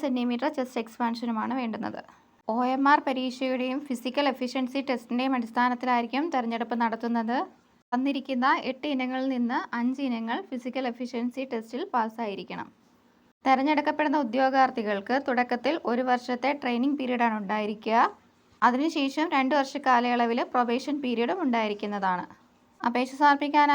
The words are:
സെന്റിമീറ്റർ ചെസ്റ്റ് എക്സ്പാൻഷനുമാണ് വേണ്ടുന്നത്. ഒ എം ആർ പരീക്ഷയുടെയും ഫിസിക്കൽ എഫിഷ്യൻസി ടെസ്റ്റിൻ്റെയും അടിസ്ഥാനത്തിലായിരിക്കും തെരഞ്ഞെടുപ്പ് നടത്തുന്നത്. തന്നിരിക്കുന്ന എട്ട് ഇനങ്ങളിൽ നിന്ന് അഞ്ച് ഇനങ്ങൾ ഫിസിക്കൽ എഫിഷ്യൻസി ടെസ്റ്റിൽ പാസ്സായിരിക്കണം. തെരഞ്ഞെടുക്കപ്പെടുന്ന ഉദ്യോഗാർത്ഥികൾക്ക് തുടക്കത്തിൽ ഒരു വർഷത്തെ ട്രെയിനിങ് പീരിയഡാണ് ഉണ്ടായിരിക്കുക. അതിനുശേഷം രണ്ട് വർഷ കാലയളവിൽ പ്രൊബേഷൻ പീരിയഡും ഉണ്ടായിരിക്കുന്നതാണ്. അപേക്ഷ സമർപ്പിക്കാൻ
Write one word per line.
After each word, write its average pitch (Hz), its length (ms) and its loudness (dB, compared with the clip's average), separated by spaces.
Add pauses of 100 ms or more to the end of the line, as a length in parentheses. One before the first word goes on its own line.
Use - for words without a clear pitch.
സെന്റിമീറ്റർ 247 440 0 (120)
ചെസ്റ്റ് 247 240 -4
എക്സ്പാൻഷനുമാണ് 233 800 -4
വേണ്ടുന്നത്. 214 400 -6 (460)
ഒ 226 100 -2 (160)
എം 269 160 2
ആർ 294 160 8
പരീക്ഷയുടെയും 254 800 -2
ഫിസിക്കൽ 254 440 -2
എഫിഷ്യൻസി 254 580 -4
ടെസ്റ്റിൻ്റെയും 247 480 -2
അടിസ്ഥാനത്തിലായിരിക്കും 247 880 0 (100)
തെരഞ്ഞെടുപ്പ് 233 480 -2
നടത്തുന്നത്. 233 560 0 (540)
തന്നിരിക്കുന്ന 262 540 0 (240)
എട്ട് 262 220 -6
ഇനങ്ങളിൽ 262 420 -2
നിന്ന് 240 240 0 (200)
അഞ്ച് 254 280 0
ഇനങ്ങൾ 226 300 -2 (140)
ഫിസിക്കൽ 254 400 -6
എഫിഷ്യൻസി 240 600 -4
ടെസ്റ്റിൽ 240 320 -6 (120)
പാസ്സായിരിക്കണം. 214 720 -4 (800)
തെരഞ്ഞെടുക്കപ്പെടുന്ന 294 800 2
ഉദ്യോഗാർത്ഥികൾക്ക് 254 920 2 (100)
തുടക്കത്തിൽ 247 480 0 (160)
ഒരു 240 200 0
വർഷത്തെ 247 420 0 (100)
ട്രെയിനിങ് 262 380 0
പീരിയഡാണ് 240 400 2
ഉണ്ടായിരിക്കുക. 214 560 -2 (720)
അതിനുശേഷം 285 580 0 (100)
രണ്ട് 262 220 2
വർഷ 269 140 0 (160)
കാലയളവിൽ 240 520 2 (140)
പ്രൊബേഷൻ 247 500 0
പീരിയഡും 247 420 0
ഉണ്ടായിരിക്കുന്നതാണ്. 208 800 -2 (560)
അപേക്ഷ 247 320 0 (100)
സമർപ്പിക്കാൻ 294 520 6